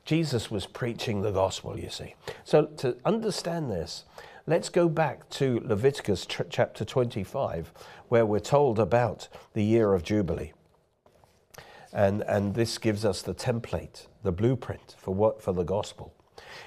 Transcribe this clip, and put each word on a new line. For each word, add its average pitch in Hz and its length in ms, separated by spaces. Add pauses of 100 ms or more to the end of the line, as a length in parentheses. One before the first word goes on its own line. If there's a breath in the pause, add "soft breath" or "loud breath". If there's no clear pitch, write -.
Jesus 151 460
was 101 160
preaching 107 560
the 107 80
gospel, 95 480
you 85 100
see. - 240 (300 loud breath)
So 151 220
to - 380
understand 170 680
this, 82 340 (400 loud breath)
let's 175 240
go 175 200
back 151 420
to 131 340
Leviticus 107 600
ch-, - 220
chapter - 360
twenty-five, 110 880 (380 loud breath)
where 117 160
we're 104 140
told 143 380
about 113 500 (260 loud breath)
the 107 100
year 110 320
of 85 80
Jubilee. 87 500 (1400 loud breath)
And, 104 320
and 101 300
this 113 240
gives 110 280
us 95 180
the 95 100
template, - 720 (160)
the 95 100
blueprint 117 680
for 95 160
what, 107 260
for 98 100
the 90 120
gospel. 95 500 (540 loud breath)